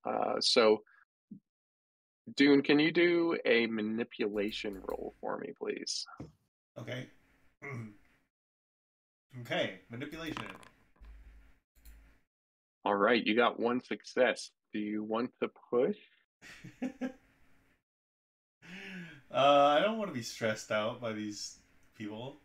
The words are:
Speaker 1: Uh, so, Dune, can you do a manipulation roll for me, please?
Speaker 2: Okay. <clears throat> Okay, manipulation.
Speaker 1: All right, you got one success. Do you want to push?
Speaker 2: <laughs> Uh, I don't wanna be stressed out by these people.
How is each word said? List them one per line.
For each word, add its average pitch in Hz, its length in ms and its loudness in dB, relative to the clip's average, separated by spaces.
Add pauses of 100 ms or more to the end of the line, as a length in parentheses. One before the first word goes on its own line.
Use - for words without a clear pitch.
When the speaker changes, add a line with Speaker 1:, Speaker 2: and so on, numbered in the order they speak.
Speaker 1:
Uh, - 360 -2
so, 110 420 4 (1500)
Dune, 143 260 6
can 147 160 4
you 160 140 4
do 170 520 2
a 117 220 4
manipulation 107 1200 -4
roll - 320 -8
for - 180 -6
me, - 100 -10 (120)
please? - 460 -8 (720)
Speaker 2:
Okay. 123 300 -10 (540)
<clears throat> 143 60 -14 (1700)
Okay, 127 400 -4 (100)
manipulation. 156 540 -10 (2500)
Speaker 1:
All 101 100 4
right, 107 320 4
you 107 80 2
got 117 240 4
one 120 240 0
success. - 680 -2 (200)
Do 107 60 -6
you 107 240 -4
want 113 300 -4 (100)
to 117 80 -4 (220)
push? 135 240 0 (840)
Speaker 2:
<laughs> 262 300 -8 (2250)
Uh, 143 440 6
I 165 40 6
don't 220 180 0
wanna 196 140 -4
be 123 100 -6
stressed - 480 -4
out 113 300 -2
by 113 120 -6
these 107 460 -10 (400)
people. 110 460 -12